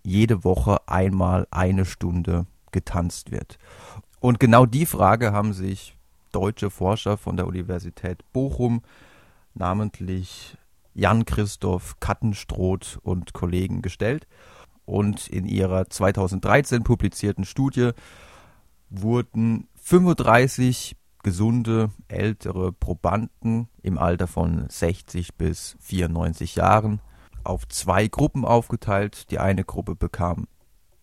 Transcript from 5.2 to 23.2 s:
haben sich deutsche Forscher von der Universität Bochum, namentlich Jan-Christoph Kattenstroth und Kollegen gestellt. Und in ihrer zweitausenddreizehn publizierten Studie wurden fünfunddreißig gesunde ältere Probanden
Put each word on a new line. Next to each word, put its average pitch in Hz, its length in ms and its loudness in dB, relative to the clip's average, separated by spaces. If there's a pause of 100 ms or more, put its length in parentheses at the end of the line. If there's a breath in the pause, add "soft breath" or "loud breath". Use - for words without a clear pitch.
haben 104 220 0
sich 95 420 -8 (360)
deutsche 101 380 -2
Forscher 101 480 0
von 90 200 -6
der 90 100 -2
Universität 90 760 -8 (100)
Bochum, 123 500 -2 (720 soft breath)
namentlich 92 1040 -6 (340)
Jan-Christoph 98 1040 0
Kattenstroth 98 1040 -4
und 92 320 -4
Kollegen 90 480 -2
gestellt. 107 460 -6 (580 loud breath)
Und 101 420 -2
in 95 200 -6
ihrer 95 420 0
zweitausenddreizehn 101 920 2
publizierten 101 600 0
Studie 127 480 0 (960 loud breath)
wurden 113 840 -2
fünfunddreißig 127 1200 2 (260)
gesunde 110 680 2 (200)
ältere 92 640 -4
Probanden 113 960 -2 (140)